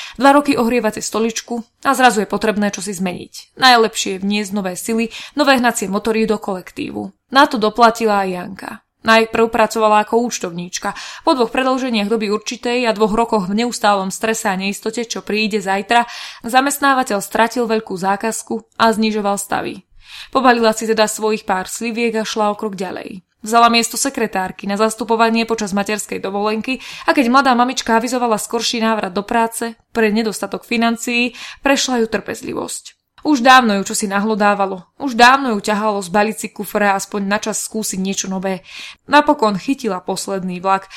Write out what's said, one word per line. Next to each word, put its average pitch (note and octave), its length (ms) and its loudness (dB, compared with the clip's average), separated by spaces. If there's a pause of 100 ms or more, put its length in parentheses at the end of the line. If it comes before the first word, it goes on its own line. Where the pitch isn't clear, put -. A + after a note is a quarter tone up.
(180)
Dva C#4 160 6
roky C#4+ 240 4
ohrievate A3+ 480 0
stoličku A3+ 560 -4 (240)
a C#4 80 4
zrazu G#3+ 320 4
je - 80 -10
potrebné G3+ 400 0
čosi G3 240 -8
zmeniť. - 640 -8
Najlepšie A3 560 4
je F#3 80 -16
vniesť G#3 240 -2
nové F#3+ 240 -4
sily, A3+ 400 -4 (240)
nové C#4 240 4
hnacie A#3+ 240 0
motory G#3+ 400 0
do G#3 160 0
kolektívu. - 960 -10
Na C#4+ 80 8
to C#4+ 160 0
doplatila G#3+ 640 4
aj F#3+ 80 -4
Janka. F#3+ 480 -12 (180)
Najprv A3+ 480 4
pracovala G#3+ 560 2
ako A#3 220 0
účtovníčka. F3+ 720 -8 (240)
Po E4 100 2
dvoch B3+ 220 0
predĺženiach B3+ 560 0
doby G#3+ 240 0
určitej A#3+ 560 -2
a - 20 4
dvoch G#3 220 2
rokoch A3 320 0
v G3+ 160 0
neustálom G#3 480 0
strese A3 400 -2
a F#3 80 0
neistote, G#3+ 480 -6
čo G3+ 160 -8
príde G#3 400 -2
zajtra, G3 420 2 (400)
zamestnávateľ C4 800 2
stratil A3+ 480 0
veľkú A3 240 -2
zákazku G3+ 840 -4
a A3+ 140 4
znižoval G#3+ 480 0
stavy. - 480 -6 (440)
Pobalila A#3 440 4
si A3 120 -6
teda A3 240 2
svojich G#3+ 340 -2
pár F#3 220 -2
sliviek A#3 520 -4
a A3 100 -4
šla G#3+ 240 0
o G#3 60 -6
krok G#3 180 -6
ďalej. F#3 500 -10 (140)
Vzala A#3 320 4
miesto A#3 240 0
sekretárky G3 720 -4
na G3+ 80 -2
zastupovanie A3+ 720 2
počas A3 240 -2
materskej G3 480 -4
dovolenky G#3+ 640 -4 (240)
a - 80 -8
keď A#3+ 160 2
mladá C4 240 4
mamička B3 400 0
avizovala A#3 400 0
skorší A3+ 480 -4
návrat G#3 320 -2
do G3+ 80 -4
práce A#3 560 -2 (160)
pre A3 160 2
nedostatok G3+ 560 -4
financií, A#3+ 640 0 (320)
prešla C4 400 2
ju A3 80 -2
trpezlivosť. - 880 -8 (200)
Už D4 240 2
dávno B3 360 8
ju G3 40 -2
čosi G#3+ 240 -4
nahlodávalo, G3 880 0
už C4 200 -6
dávno B3+ 400 6
ju G3+ 40 -2
ťahalo G#3 400 0
zbaliť G#3 400 0
si A3+ 160 -6
kufre G#3 320 -2
a G3 80 4
aspoň G3+ 320 -6
na G#3 120 0
čas G#3 280 -6
skúsiť G#3+ 320 -6
niečo F#3+ 320 -4
nové. F#3+ 320 -4 (480)
Napokon C#4+ 480 4
chytila G#3 400 -4
posledný F#3 640 -6
vlak F#3+ 340 0